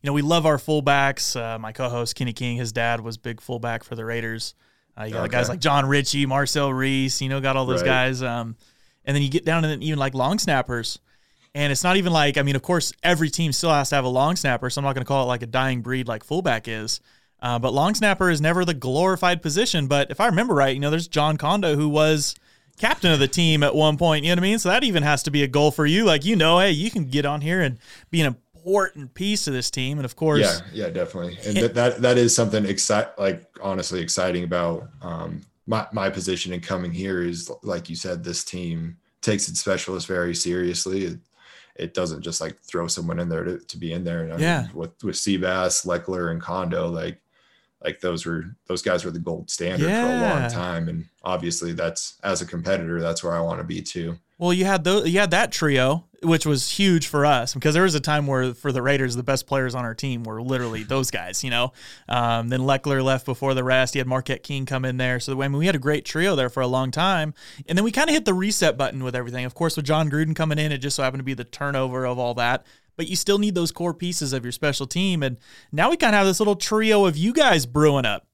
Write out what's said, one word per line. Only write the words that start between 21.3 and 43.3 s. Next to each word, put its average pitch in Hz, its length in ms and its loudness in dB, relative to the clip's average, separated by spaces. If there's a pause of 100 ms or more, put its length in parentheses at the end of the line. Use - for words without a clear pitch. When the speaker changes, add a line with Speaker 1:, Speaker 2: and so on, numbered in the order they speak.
Speaker 1:
Kondo, 165 400 0
who 151 120 2
was 151 460 2 (440)
captain 214 340 2
of 147 60 4
the 135 100 4
team 160 340 4
at 143 120 4
one 151 220 4
point, 156 280 2
you 165 60 2
know 175 100 2
what 185 60 2
I - 20 2
mean? 220 100 2
So 185 100 -2
that 233 140 4
even 185 200 2
has 147 220 2
to 156 60 -2
be 143 120 2
a 139 60 2
goal 147 220 4
for 151 160 0
you. 190 180 4
Like, 156 200 4
you 220 120 2
know, 165 220 6
hey, 190 120 6
you 170 200 0
can 175 140 -2
get 143 220 0
on 143 140 -2
here 170 200 0
and 131 180 0 (320)
be 165 100 2
an 151 60 4
important 165 880 -2
piece 202 320 -2
of 147 60 -2
this 123 180 -2
team. 135 280 -4
And 139 60 -4
of - 120 -10
course 151 240 2 (320)
Speaker 2:
Yeah, 104 140 -6
yeah, 82 40 -4
definitely. 87 560 -6
And 104 100 -2
Speaker 1:
it - 40 2
Speaker 2:
that, 113 140 2
that, 120 280 2
that 123 160 6
is 117 160 6
something 107 300 2
exci-, 104 540 0
like, 95 260 0 (160)
honestly 95 400 -4
exciting 90 420 -2
about, 85 460 -2 (140)
um, 82 400 -8 (240)
my, 110 260 -2
my 98 180 0
position 92 420 -4
in 87 80 -6
coming 87 320 -4
here 92 300 -4
is, 85 280 -6 (120)
like 87 280 -6
you 82 60 -8
said, 87 280 -6
this 85 180 -6
team 85 540 -8 (240)
takes 104 280 0
its 85 120 -4
specialists 92 480 -4
very 87 260 -2
seriously. 90 680 -2
It, 85 140 -6 (580)
it - 180 -8
doesn't 82 280 -4
just, 82 180 -6
like, 76 200 -8
throw 85 260 -6
someone 85 320 -4
in 87 100 -4
there 82 160 -4